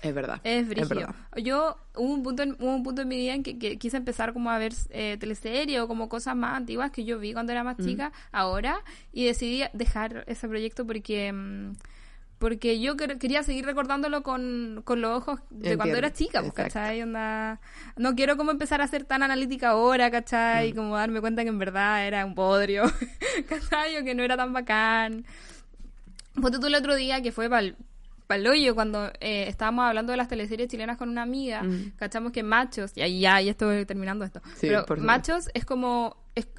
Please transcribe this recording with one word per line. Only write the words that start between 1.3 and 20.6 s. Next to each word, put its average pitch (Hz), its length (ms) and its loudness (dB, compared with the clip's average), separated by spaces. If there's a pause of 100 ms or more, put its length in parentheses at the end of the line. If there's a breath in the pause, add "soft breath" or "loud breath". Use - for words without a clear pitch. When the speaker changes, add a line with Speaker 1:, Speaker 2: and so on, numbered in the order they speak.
Speaker 2:
Yo, 285 340 0 (180)
hubo 262 180 0
un 277 100 0
punto 262 200 -2
en, 277 160 0
hubo 262 160 0
un 254 80 0
punto 262 180 -4
en 262 60 -4
mi 254 100 -2
vida 254 160 0
en 277 100 -2
que, 247 140 -8
que 214 220 -4
quise 233 180 -2
empezar 240 360 -4
como 240 180 -2
a 226 80 2
ver, 220 140 -2 (180)
eh, 208 280 -4
teleserie 233 600 -2
o 226 60 -2
como 226 220 -4
cosas 240 260 -4
más 247 200 -2
antiguas 247 360 -4
que 240 140 -6
yo 233 120 -2
vi 214 160 -6
cuando 233 180 -4
era 240 120 -2
más 247 160 -6
Speaker 1:
Mm. 185 40 -2
Speaker 2:
chica, 208 280 -2 (200 loud breath)
ahora, 208 480 0 (320 loud breath)
y 247 140 0
decidí 240 380 0 (100)
dejar 226 540 0
ese 233 200 -6
proyecto 220 380 -4
porque, 208 480 -4
mm, 196 380 -8 (680 soft breath)
porque 226 400 2
yo 269 160 0
quer-, 285 220 -2
quería 269 240 2
seguir 269 240 0
recordándolo 277 560 0
con, 240 640 -4
con 233 160 2
los 226 160 0
ojos 262 220 -4 (100)
de 175 260 0
cuando 165 200 2
Speaker 1:
Entiendo, - 20 4
Speaker 2:
era 294 160 2
chica, - 280 0
pues, - 100 -4
Speaker 1:
exacto. - 240 -4
Speaker 2:
¿cachai? 214 260 -2
Onda... 220 580 -2 (360 loud breath)
No 254 180 2
quiero 269 240 4
como 302 140 2
empezar 294 280 2
a 285 80 2
ser 285 180 -4
tan 269 180 2
analítica 262 460 2
ahora, 240 420 6
¿cachai? 233 600 2